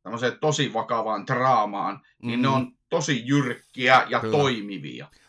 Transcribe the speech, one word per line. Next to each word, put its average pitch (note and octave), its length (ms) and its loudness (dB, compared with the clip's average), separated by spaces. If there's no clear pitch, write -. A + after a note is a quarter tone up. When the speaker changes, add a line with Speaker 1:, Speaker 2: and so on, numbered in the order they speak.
Speaker 1:
tämmöiseen A#2 360 -4
tosi C#3+ 340 0
vakavaan A2 540 -2
draamaan, G#2+ 760 0
niin A#2+ 180 -2
ne C3+ 60 2
Speaker 2:
Mm. C3 60 2
Speaker 1:
on B2+ 180 -2
tosi C#3+ 380 -2
jyrkkiä B2+ 840 2
ja A#2+ 100 0
Speaker 2:
Kyllä. A2 180 0
Speaker 1:
toimivia. G2+ 720 -4